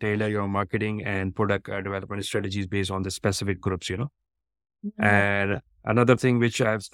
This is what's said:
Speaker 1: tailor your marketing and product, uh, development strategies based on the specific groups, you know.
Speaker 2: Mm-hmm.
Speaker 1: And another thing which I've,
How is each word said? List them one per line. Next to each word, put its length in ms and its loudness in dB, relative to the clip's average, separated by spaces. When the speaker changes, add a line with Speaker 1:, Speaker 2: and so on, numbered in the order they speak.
Speaker 1:
tailor 280 -2
your 200 -2
marketing 560 -2
and 320 -2
product, 320 0
uh, 140 -6
development 420 -6
strategies 420 -2
based 240 -2
on 120 -2
the 80 -4
specific 500 -2
groups, 300 -4
you 80 -4
know. 120 -4
Speaker 2:
Mm-hmm. 200 -2
Speaker 1:
And 560 2
another 320 6
thing 220 2
which 220 2
I've, 340 0